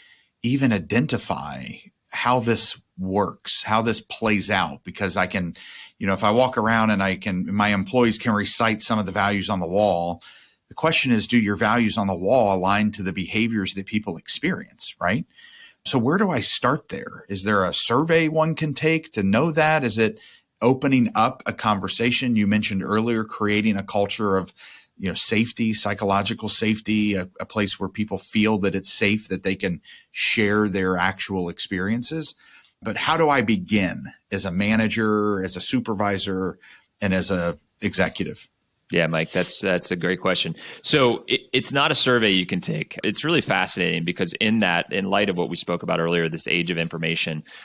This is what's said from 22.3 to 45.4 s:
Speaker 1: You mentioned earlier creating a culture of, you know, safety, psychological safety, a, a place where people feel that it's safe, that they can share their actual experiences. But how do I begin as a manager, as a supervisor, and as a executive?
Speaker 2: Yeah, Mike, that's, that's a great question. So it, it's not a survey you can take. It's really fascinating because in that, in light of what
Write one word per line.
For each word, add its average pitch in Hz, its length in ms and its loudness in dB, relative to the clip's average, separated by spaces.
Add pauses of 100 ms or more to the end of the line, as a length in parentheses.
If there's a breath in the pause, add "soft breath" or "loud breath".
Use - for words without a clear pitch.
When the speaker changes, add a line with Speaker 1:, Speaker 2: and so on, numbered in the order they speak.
Speaker 1:
You 104 100 4
mentioned 104 360 0
earlier 113 420 0
creating 104 500 0
a 98 80 -4
culture 101 540 0
of, 90 160 -4 (480 loud breath)
you 98 60 -4
know, 80 80 -4
safety, 113 580 0
psychological 101 760 -2
safety, 107 640 0
a, 92 140 -6 (100)
a 92 60 -8
place - 340 -2
where 95 100 -6
people 107 280 -6
feel 107 420 0
that 95 160 0
it's 95 160 -2
safe, 104 380 0
that 92 140 -6
they 95 120 -2
can 90 260 -4 (300 loud breath)
share 104 560 2
their 92 300 0
actual 92 500 -2
experiences. 113 880 -4 (480 loud breath)
But 110 140 -6
how 156 180 0
do 160 140 4
I 135 120 4
begin 98 680 0 (180)
as 101 160 -4
a 92 60 -2
manager, 104 920 0
as 92 140 -4
a 90 60 -6
supervisor, 98 1000 -2 (400 loud breath)
and 95 140 0
as 92 180 0
a 85 260 -2 (240)
executive? - 680 -4 (420)
Speaker 2:
Yeah, 85 140 2
Mike, 80 260 -2
that's, - 300 0
that's 92 300 0
a 92 40 0
great 90 240 -2
question. 90 360 -2 (260 loud breath)
So 127 460 2
it, - 140 0 (120)
it's 127 180 0
not 143 200 2
a 131 40 2
survey 117 360 4
you 92 160 2
can 92 120 -2
take. 80 440 -6
It's 104 200 -2
really 156 160 2
fascinating 90 640 0
because 87 380 -2
in 110 200 2
that, 85 300 0
in 95 200 -2
light 101 180 2
of 90 80 -2
what 87 100 0